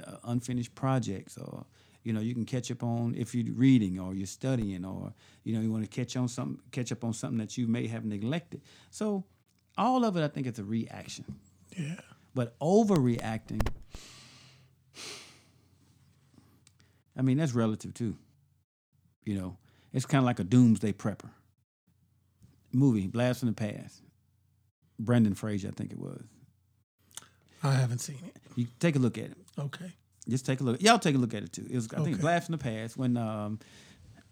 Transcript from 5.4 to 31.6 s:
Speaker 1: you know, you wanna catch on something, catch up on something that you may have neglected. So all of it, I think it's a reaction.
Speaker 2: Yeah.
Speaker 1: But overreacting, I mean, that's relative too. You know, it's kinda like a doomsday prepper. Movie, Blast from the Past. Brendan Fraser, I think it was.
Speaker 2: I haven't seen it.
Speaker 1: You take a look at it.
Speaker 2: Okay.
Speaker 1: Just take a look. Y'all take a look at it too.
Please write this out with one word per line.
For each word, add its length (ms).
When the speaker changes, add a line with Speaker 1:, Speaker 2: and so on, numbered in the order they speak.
Speaker 1:
you 100
know, 80
you 100
wanna 140
catch 320
on 100
something, 320
catch 200
up 120
on 100
something 240
that 200
you 100
may 200
have 160
neglected. 580
So 360
all 260
of 140
it, 60
I 40
think 200
it's 120
a 40
reaction. 640
Speaker 2:
Yeah. 160
Speaker 1:
But 240
overreacting, 1080
I 40
mean, 160
that's 160
relative 400
too. 220
You 120
know, 200
it's 120
kinda 200
like 140
a 40
doomsday 500
prepper. 360
Movie, 360
Blast 320
from 100
the 60
Past. 460
Brendan 340
Fraser, 360
I 20
think 200
it 80
was. 240
Speaker 2:
I 100
haven't 260
seen 260
it. 120
Speaker 1:
You 120
take 160
a 40
look 180
at 80
it. 120
Speaker 2:
Okay. 340
Speaker 1:
Just 180
take 160
a 20
look. 180
Y'all 180
take 160
a 20
look 160
at 100
it 80
too. 180